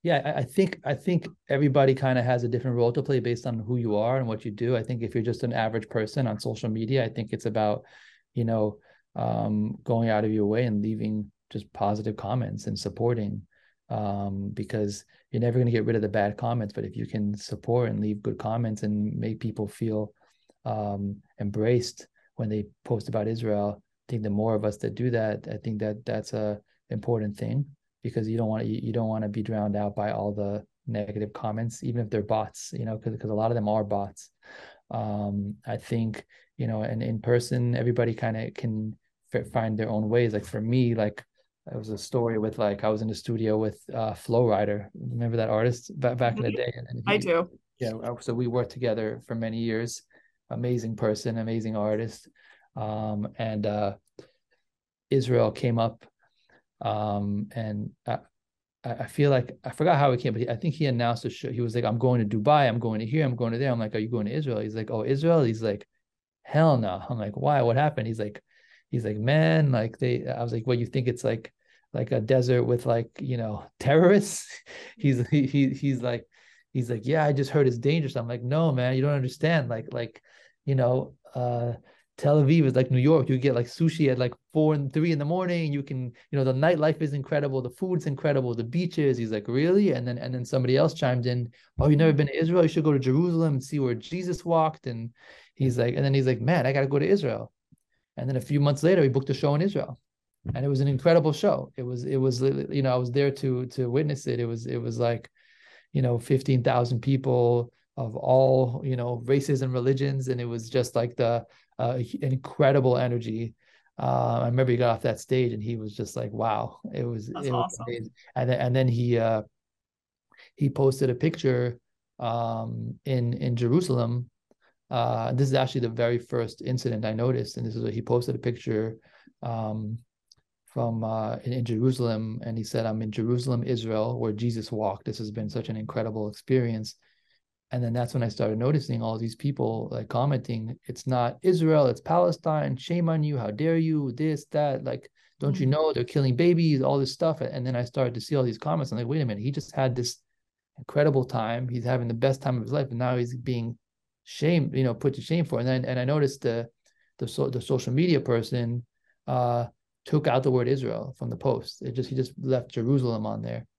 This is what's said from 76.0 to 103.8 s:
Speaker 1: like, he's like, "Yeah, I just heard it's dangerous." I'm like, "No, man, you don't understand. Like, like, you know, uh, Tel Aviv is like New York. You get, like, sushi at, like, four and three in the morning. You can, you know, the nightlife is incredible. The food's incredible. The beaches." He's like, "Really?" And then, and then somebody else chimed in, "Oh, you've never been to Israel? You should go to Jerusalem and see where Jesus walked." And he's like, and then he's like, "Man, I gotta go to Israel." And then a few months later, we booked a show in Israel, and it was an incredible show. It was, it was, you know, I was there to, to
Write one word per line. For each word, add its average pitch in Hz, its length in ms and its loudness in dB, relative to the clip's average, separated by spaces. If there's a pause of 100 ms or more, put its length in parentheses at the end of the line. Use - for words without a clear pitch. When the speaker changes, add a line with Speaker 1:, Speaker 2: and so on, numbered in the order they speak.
Speaker 1:
like, 120 220 -2 (480)
he's 123 180 -2
like, 110 160 -4
"Yeah, 151 180 2
I 147 80 4
just 135 180 0
heard 143 160 6
it's 123 120 2
dangerous." 143 380 2
I'm 117 120 -4
like, 120 140 -6
"No, 151 280 2
man, 127 260 2
you 131 60 2
don't 147 100 2
understand. 139 580 0
Like, 113 220 -6
like, 117 300 -6 (420)
you 139 100 0
know, 127 400 2 (200)
uh, 120 400 -2 (440)
Tel 147 240 6
Aviv 151 220 6
is 131 100 4
like 123 160 4
New 127 80 6
York. 127 300 6
You 135 80 4
get, 127 180 2
like, 120 120 0
sushi 160 440 2
at, 127 80 0
like, 123 140 0 (220)
four 156 180 6
and 143 180 0
three 160 220 2
in 151 60 0
the 143 80 -2
morning. 170 440 0
You 143 120 -2
can, 127 240 -6 (240)
you 143 80 0
know, 135 60 2
the 131 100 2
nightlife 156 480 4
is 147 100 -2
incredible. 143 480 0
The 123 80 -6
food's 180 380 -2
incredible. 135 480 0
The 113 100 -2
beaches." 143 540 0
He's 113 120 -2
like, 107 180 -2
"Really?" 170 440 4
And 123 160 -2
then, 123 80 -4
and 123 180 -6
then 127 100 -4
somebody 131 340 2
else 160 160 4
chimed 123 320 2
in, 123 240 0 (280)
"Oh, 131 100 6
you've 151 100 8
never 160 160 6
been 143 140 4
to 139 80 -4
Israel? 165 260 4
You 165 60 6
should 156 160 0
go 151 100 6
to 139 40 4
Jerusalem 156 560 2
and 131 80 -2
see 147 180 -4
where 123 140 2
Jesus 175 520 -6
walked." 160 400 0
And 117 240 -8 (440)
he's 127 220 2
like, 123 180 2
and 139 100 2
then 135 100 4
he's 135 120 4
like, 123 140 2
"Man, 131 260 2
I 139 60 2
gotta 135 140 2
go 139 120 2
to 151 80 2
Israel." 131 460 0 (640)
And 123 120 -6
then 131 80 -2
a 127 40 0
few 143 200 0
months 143 220 4
later, 175 200 6
we 139 60 6
booked 131 220 0
a 135 40 0
show 143 200 2
in 147 60 2
Israel, - 400 -2 (540)
and 127 100 -2
it 143 40 2
was 135 120 2
an 139 80 4
incredible 156 460 4
show. 147 420 0
It 131 60 -8
was, 123 240 -6
it 135 100 0
was, 131 240 2
you 139 420 0
know, 131 120 2
I - 20 2
was 123 160 0
there 139 180 4
to, 131 360 -2
to 123 240 -4